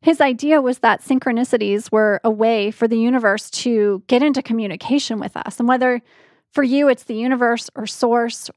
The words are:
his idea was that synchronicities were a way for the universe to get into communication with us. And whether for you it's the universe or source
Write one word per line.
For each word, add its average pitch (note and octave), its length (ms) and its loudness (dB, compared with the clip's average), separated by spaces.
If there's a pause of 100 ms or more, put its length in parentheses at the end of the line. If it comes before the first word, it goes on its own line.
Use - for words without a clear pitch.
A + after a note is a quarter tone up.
his D#4+ 200 2
idea C#4+ 380 2
was B3+ 200 -2
that G#3+ 240 0
synchronicities A#3 880 -2
were G#3+ 320 2
a A3+ 80 2
way A3 400 0
for A#3 160 -2
the A3+ 100 0
universe A3+ 540 0
to G#3 560 0
get B3 160 2
into C#4 180 0
communication A3+ 800 -4
with - 180 -10
us. - 220 -12
And A#3 80 2
whether B3 340 2 (500)
for C#4+ 120 0
you C#4 240 2
it's B3+ 160 2
the A3+ 120 -8
universe A#3+ 600 0
or G#3+ 100 -8
source A#3 720 -2